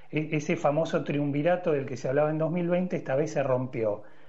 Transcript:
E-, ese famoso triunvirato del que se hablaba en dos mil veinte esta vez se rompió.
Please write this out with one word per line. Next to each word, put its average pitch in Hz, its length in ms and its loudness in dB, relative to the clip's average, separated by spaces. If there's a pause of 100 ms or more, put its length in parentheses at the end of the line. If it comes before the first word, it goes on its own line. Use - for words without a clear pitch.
(100)
E-, 151 220 -2
ese 156 240 0
famoso 151 480 2
triunvirato 151 680 2
del 139 120 0
que 123 140 -8
se - 100 -4
hablaba 147 220 4
en 156 80 0
dos 151 120 0
mil 175 200 0
veinte 180 260 0
esta 139 200 -2
vez 156 180 0
se 147 80 2
rompió. 123 600 0 (260)